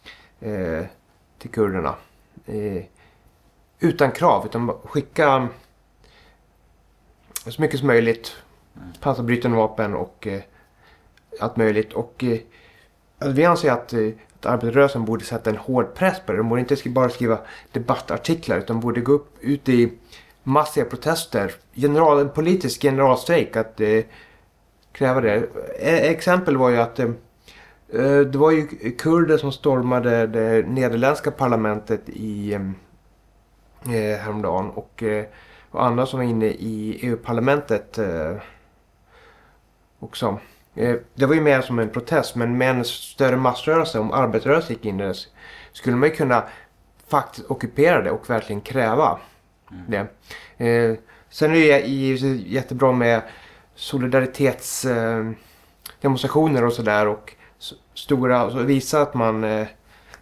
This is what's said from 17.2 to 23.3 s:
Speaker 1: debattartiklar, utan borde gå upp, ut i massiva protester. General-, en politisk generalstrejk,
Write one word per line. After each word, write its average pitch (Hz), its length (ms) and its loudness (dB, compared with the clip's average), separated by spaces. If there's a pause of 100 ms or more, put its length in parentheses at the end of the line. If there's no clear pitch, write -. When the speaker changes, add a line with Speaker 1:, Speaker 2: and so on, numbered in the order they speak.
Speaker 1:
debattartiklar, 120 880 -2
utan 113 220 -4
borde 117 220 -2
gå 127 100 2
upp, - 280 0
ut 139 300 -4
i 120 240 4 (500)
massiva 143 460 0
protester. 123 640 -4 (220)
General-, 147 460 4
en 139 100 0
politisk 160 520 -2
generalstrejk, 135 760 2